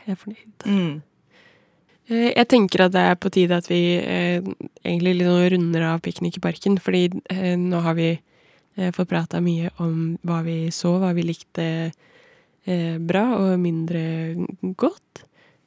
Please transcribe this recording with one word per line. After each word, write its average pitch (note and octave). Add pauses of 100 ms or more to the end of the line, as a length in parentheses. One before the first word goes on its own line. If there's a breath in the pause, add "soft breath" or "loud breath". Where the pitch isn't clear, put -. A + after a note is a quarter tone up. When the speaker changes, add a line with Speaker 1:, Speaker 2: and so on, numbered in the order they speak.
Speaker 1:
jeg G#3
er F#3
fornøyd." -
Speaker 2:
Mm. F3 (1080 soft breath)
Speaker 1:
Eh, A#3
jeg A#3+
tenker F#3+
at F#3
det F#3
er F3+
på F#3+
tide F3+
at F3
vi, F3
eh, F3 (440)
egentlig F3
liksom F3+
runder E3+
av E3
Piknik F3
i F3+
Parken, F#3+
fordi, F3+ (100)
eh, F#3
nå F3+
har E3
vi, E3 (580 soft breath)
eh, F#3
fått F3+
pratet E3+
mye E3+
om E3
hva E3+
vi E3
så, F3
hva F#3
vi E3+
likte, E3 (760 soft breath)
eh, E3
bra F#3+
og F#3+
mindre E3 (420)
godt. - (440 soft breath)